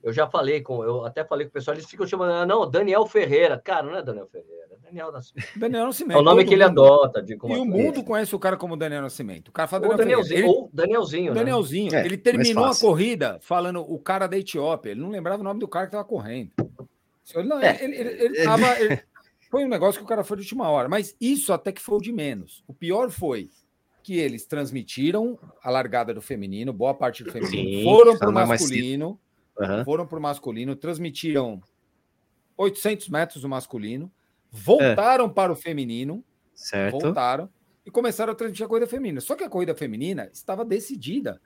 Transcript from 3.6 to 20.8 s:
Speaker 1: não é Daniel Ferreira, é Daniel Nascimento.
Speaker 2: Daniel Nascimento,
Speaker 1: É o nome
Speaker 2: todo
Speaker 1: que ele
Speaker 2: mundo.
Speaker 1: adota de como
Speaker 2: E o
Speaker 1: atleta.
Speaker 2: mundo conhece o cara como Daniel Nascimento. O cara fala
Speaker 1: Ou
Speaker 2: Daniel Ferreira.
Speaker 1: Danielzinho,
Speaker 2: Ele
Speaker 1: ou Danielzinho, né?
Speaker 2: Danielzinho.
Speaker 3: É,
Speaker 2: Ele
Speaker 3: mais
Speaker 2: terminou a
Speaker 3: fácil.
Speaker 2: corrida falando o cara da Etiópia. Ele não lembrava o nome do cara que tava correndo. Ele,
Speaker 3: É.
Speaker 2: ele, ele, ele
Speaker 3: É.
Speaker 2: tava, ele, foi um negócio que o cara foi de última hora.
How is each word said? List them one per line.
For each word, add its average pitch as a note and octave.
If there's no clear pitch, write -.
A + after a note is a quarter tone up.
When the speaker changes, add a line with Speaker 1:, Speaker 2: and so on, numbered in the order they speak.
Speaker 1:
não F3
é E3
Daniel G#2
Ferreira, E2+
é A2+
Daniel E3
Nascimento. B2+
Speaker 2:
Daniel A#3
Nascimento, C4+
Speaker 1:
É -
o D3
nome F3+
Speaker 2:
todo -
Speaker 1:
que G3
ele F#3+
Speaker 2:
mundo. D3+
Speaker 1:
adota C3+
de G#2+
como -
Speaker 2:
E -
o B3+
Speaker 1:
atleta. G3
Speaker 2:
mundo C#4
conhece G#3+
o -
cara F#3+
como F3
Daniel D3
Nascimento. C3
O -
cara D#3+
fala F#3+
Speaker 1:
Ou G#3+
Speaker 2:
Daniel A#3
Ferreira. F3
Speaker 1:
Danielzinho, F#3
Speaker 2:
Ele A#3
Speaker 1:
ou -
Danielzinho, E3+
né? A3
Speaker 2:
Danielzinho. G3+
Speaker 3:
É, -
Speaker 2:
Ele F3+
Speaker 3:
mais G3
Speaker 2:
terminou A#3+
a -
Speaker 3:
fácil. A#3+
Speaker 2:
corrida D#3+
falando F3
o D#3
cara F#3+
da F3+
Etiópia. D#3
Ele A2
não F3+
lembrava G3
o -
nome G3+
do G3+
cara F#3
que F3
tava G#3
correndo. A#2
Ele, G3
Speaker 3:
É. -
Speaker 2:
ele, C4+
ele, A#3+
ele A#3+
Speaker 3:
É. D#3+
Speaker 2:
tava, A#3+
ele, G#3+
foi C#4
um -
negócio G3
que G#3
o -
cara G#3
foi G#3
de G3
última A3
hora. C3+